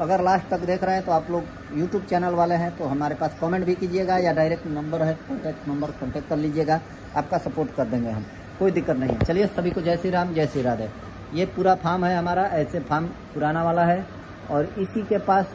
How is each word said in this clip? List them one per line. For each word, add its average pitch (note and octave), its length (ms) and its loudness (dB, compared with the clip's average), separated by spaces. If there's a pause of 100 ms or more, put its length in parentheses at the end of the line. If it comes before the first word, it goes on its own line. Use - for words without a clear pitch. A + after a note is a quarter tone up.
अगर F#3 220 2
लास्ट F#3 280 2
तक F3 120 0
देख F3+ 220 0
रहे F#3 100 2
हैं F#3+ 100 -2
तो F3+ 80 0
आप D#3+ 180 2
लोग E3+ 120 0 (300)
YouTube F3+ 360 -2
चैनल F3 260 2
वाले F3 200 4
हैं E3+ 240 0
तो E3+ 60 -4
हमारे D3 300 0
पास D#3 260 -2
comment F3 260 0
भी F3+ 80 4
कीजिएगा F#3 440 0
या F3 140 4
direct D#3+ 360 2
number D#3 340 -2
है, D#3 160 2
contact D#3 500 -8
number, D3 220 -2
contact C#3 380 -6
कर D#3+ 80 0
लीजिएगा, D#3 440 2 (360)
आपका D3 240 0
support C#3+ 360 -4
कर C3+ 100 2
देंगे A#2 240 -2
हम, G#2+ 140 -4 (340)
कोई F#3+ 120 4
दिक्कत D#3 260 0
नहीं B2+ 140 0
है। A#2 140 2
चलिए F#3+ 240 4
सभी F3 220 0
को F#3 100 -2
जय E3+ 160 2
श्री F3+ 140 -2
राम, F3+ 240 2
जय D#3 120 2
श्री C#3+ 160 -2
राधे। A2+ 260 0 (460)
ये F3+ 120 2
पूरा F#3 300 4
farm F3 280 0
है F3+ 120 4
हमारा, F3 280 2
ऐसे E3+ 360 0
farm D3+ 260 0 (280)
पुराना D3+ 300 0
वाला E3+ 200 4
है F3+ 200 2 (460)
और D3 280 0
इसी G3 260 -2
के G3+ 160 2
पास F#3+ 340 2